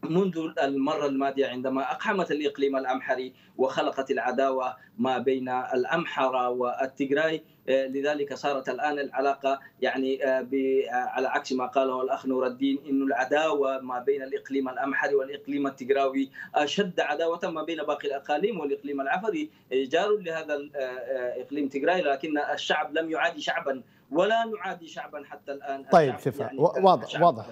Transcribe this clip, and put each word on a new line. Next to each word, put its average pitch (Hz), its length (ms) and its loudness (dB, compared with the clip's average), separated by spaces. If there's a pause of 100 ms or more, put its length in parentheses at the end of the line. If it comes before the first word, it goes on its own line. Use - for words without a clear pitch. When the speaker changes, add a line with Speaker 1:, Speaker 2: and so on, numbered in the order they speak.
Speaker 1:
منذ 170 360 2 (240)
المرة 143 440 0
الماضية 135 400 2
عندما 131 360 -2 (100)
أقحمت 190 380 0
الإقليم 143 460 0
الأمحري 131 580 -2 (240)
وخلقت 139 520 0
العداوة 127 680 0 (220)
ما 127 200 2
بين 127 300 0
الأمحرة 127 1000 0
والتيغراي. 139 920 0 (260)
آه، 135 180 4
لذلك 143 480 -2
صارت 135 340 -2
الآن 143 300 -2
العلاقة 135 600 0 (220)
يعني، 131 460 0
آه، 131 140 4
ب-، 127 140 -4
آه، 135 400 2
على 123 340 0
عكس 143 240 -2
ما 127 140 0
قاله 131 360 0
الأخ 135 240 -2
نور 131 200 2
الدين، 135 320 0 (100)
إنه 139 180 2
العداوة 139 760 2
ما 127 180 -6
بين 135 240 0
الإقليم 135 460 -4
الأمحري 139 460 -2
والإقليم 139 520 -2
التيغراوي 135 640 -2 (240)
أشد 175 460 0
عداوة 160 400 -2 (100)
ما 160 120 -6
بين 156 200 -6
باقي 147 260 -4
الأقاليم، 156 520 -2
والإقليم 143 400 -4
العفري، 170 500 -2 (220)
آه، 135 120 2
جار 147 320 2
لهذا 160 380 -4
ال-، 143 220 -8
آه، 139 40 -4
آه، 127 640 -4
إقليم 139 260 -4
تيغراي، 160 340 4
لكن 147 360 2
الشعب 147 600 0
لم 165 120 0
يعادي 156 300 0
شعبا 143 420 -2 (300)
ولا 208 320 4
نعادي 180 440 -8
شعبا 147 360 -12
حتى 143 280 -12
الآن. 139 400 -8
Speaker 2:
طيب، 151 220 6
Speaker 1:
الشعب - 200 -4
Speaker 2:
شفا، 139 80 -6
Speaker 1:
يعني 135 160 -6
Speaker 2:
و-، 143 140 4 (100)
واضح، 180 220 6
Speaker 1:
الشعب - 180 0
Speaker 2:
واضح. 123 300 4